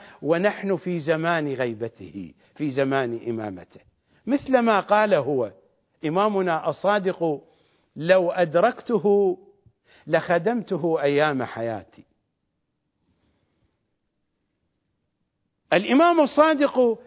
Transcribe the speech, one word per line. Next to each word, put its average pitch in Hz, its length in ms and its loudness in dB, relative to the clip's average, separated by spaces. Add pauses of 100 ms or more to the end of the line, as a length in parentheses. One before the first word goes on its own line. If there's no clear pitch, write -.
(220)
ونحن 190 540 0
في 175 240 -4
زمان 156 540 -2
غيبته، 107 800 -8 (200)
في 151 160 -4
زمان 131 580 -2
إمامته؟ 107 520 -8 (460)
مثل 269 320 0
ما 226 220 4
قال 208 340 2
هو 127 380 0 (520)
إمامنا 180 640 0
الصادق: 175 760 -2 (540)
"لو 175 340 2
أدركته 190 1080 0 (680)
لخدمته 165 960 -2
أيام 143 400 2
حياتي". 113 600 -10 (3750)
الإمام 269 480 4
الصادق 269 880 2